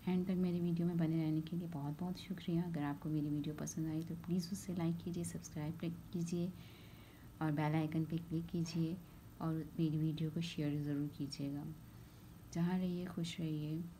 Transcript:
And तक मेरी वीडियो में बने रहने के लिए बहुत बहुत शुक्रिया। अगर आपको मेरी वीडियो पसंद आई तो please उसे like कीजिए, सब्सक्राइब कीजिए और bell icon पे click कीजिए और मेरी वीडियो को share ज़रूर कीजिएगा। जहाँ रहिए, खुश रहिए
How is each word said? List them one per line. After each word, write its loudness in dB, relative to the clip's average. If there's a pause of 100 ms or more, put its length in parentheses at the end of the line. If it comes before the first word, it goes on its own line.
And 4
तक 4
मेरी 4
वीडियो 4
में 4
बने 4
रहने 4
के -4
लिए -2
बहुत -4
बहुत -2
शुक्रिया। 0
अगर 0
आपको -2
मेरी 2
वीडियो 0
पसंद -2
आई 0
तो -4 (120)
please 2
उसे -4
like 2
कीजिए, -2
सब्सक्राइब -4 (200)
कीजिए 0 (920)
और 4
bell 4
icon 4
पे 0
click -2
कीजिए 0 (440)
और 2 (240)
मेरी 4
वीडियो 2
को 0
share 0
ज़रूर 0 (100)
कीजिएगा। -4 (920)
जहाँ 4
रहिए, 0
खुश -2
रहिए 0 (220)